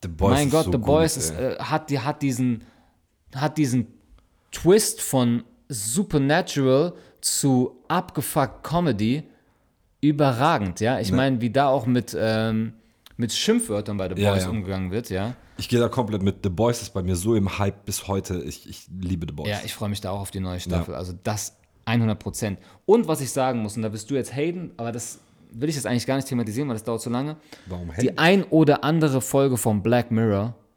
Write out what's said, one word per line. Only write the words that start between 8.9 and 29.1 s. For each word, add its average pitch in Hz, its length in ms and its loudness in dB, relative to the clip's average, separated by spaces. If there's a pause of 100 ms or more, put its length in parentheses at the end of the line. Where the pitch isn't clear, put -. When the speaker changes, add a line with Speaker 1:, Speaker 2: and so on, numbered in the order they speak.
Speaker 2:
überragend, 139 760 2
ja. 113 200 0
Ich 98 100 -2
Speaker 1:
Ja. 95 60 2
Speaker 2:
mein, 131 260 2
wie 120 80 0
da 135 180 2
auch 131 180 2
mit, 123 340 0
ähm, 110 540 0 (440)
mit 120 160 -2
Schimpfwörtern 107 640 0
bei 92 160 -4
The 92 80 -2
Speaker 1:
Ja, 101 120 4
Speaker 2:
Boys 95 100 2
Speaker 1:
ja. 90 60 -4
Speaker 2:
umgegangen 95 420 -4
wird, 117 180 -6
ja. 101 260 -4 (220)
Speaker 1:
Ich - 120 -8
geh 120 100 2
da 120 80 4
komplett 107 340 -2
mit. 98 220 0
The 101 60 0
Boys 113 320 0
ist 104 120 -12
bei 95 80 -4
mir 92 140 0
so 98 180 0
im 98 240 0
Hype 101 280 -2
bis - 220 -8
heute. 95 360 -4
Ich, - 260 -12
ich - 180 -18 (120)
liebe 87 280 -4
The - 60 -10
Boys. 73 160 -6
Speaker 2:
Ja, 104 140 -4
ich - 100 -10
freu 107 140 -6
mich 101 140 -4
da 92 100 -6
auch 101 80 -4
auf 98 120 -8
die 98 100 -6
neue 92 140 -4
Speaker 1:
Ja. 90 40 -6
Speaker 2:
Staffel. 87 360 -4
Also 90 180 -8 (100)
das 107 320 -4 (340)
hundert 110 300 2
Prozent. 101 400 -6 (260)
Und 214 220 4
was 151 140 -2
ich 127 100 -6
sagen 127 300 0
muss, 104 160 -6
und 113 60 -4
da 110 60 -2
bist 107 220 -10
du 143 40 -2
jetzt 120 200 -4
Hayden, 170 420 -6
aber 117 140 -6
das - 280 -10 (320)
will 131 180 -4
ich 156 60 -2
jetzt 131 120 -6
eigentlich 117 180 0
gar 131 120 0
nicht 135 100 -4
thematisieren, 120 400 -2
weil 120 80 -2
das 104 80 -8
dauert 117 180 -4
zu - 80 -8
lange. 139 280 -4 (300)
Speaker 1:
Warum 87 200 -8 (140)
Speaker 2:
Die 127 80 4
Speaker 1:
Hayden? - 80 -8
Speaker 2:
ein 180 260 6
oder 156 400 6
andere 151 380 2